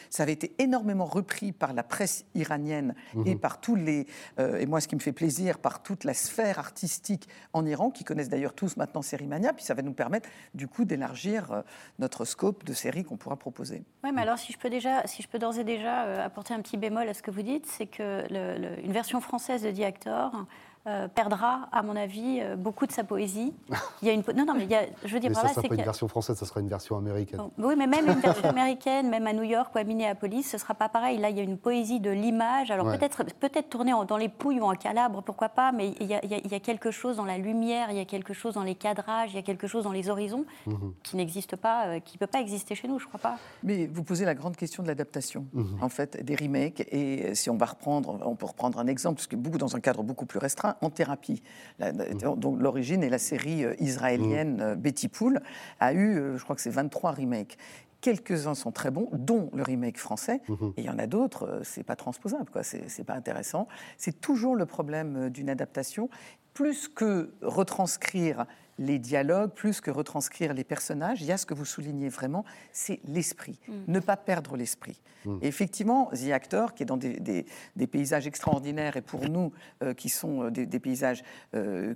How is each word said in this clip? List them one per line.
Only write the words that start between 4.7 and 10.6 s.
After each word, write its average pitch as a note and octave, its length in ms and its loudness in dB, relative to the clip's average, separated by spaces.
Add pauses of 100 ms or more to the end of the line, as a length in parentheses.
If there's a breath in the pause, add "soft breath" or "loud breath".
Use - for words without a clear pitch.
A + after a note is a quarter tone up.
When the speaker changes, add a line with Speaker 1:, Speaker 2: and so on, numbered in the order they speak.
Speaker 1:
ce - 60 0
qui - 80 -2
me D3+ 60 0
fait D3+ 120 0
plaisir, E3 460 2
par - 240 0
toute - 220 -6
la C3 100 2
sphère G3+ 460 0
artistique - 680 -4 (240 loud breath)
en D#3+ 140 2
Iran, D3+ 240 2
qui - 140 -10
connaissent D3 240 -2
d'ailleurs C#3 260 0
tous - 220 -2
maintenant D3 260 -4
Série C#3+ 240 -6
Mania, F3 260 2
puis - 120 -10
ça C#3 100 0
va C3 80 0
nous C#3 100 -4
permettre, B2+ 200 0 (420 loud breath)
du C3+ 140 -8